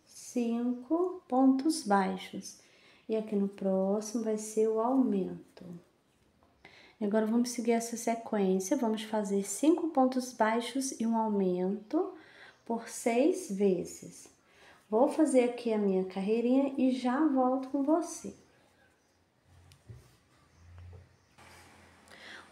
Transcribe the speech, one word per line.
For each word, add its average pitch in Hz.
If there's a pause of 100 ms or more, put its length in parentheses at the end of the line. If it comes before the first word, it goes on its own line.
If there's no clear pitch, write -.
cinco 247
pontos 269
baixos. 196 (480)
E 220
aqui 214
no 196
próximo 196
vai 214
ser 220
o 220
aumento. 208 (1400)
E 214
agora 214
vamos 233
seguir 233
essa 226
sequência, 208
vamos 220
fazer 196
cinco 330
pontos 254
baixos 240
e 226
um 226
aumento 202 (540)
por 233
seis 247
vezes. 185 (600)
Vou 233
fazer 262
aqui 240
a 214
minha 190
carreirinha 233
e 254
já 247
volto 262
com 285
você. 311 (4000)